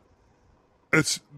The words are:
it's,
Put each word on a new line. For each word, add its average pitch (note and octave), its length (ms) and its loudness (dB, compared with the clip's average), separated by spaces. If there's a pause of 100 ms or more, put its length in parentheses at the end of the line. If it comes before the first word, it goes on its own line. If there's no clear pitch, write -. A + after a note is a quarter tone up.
(920)
it's, - 280 0 (180)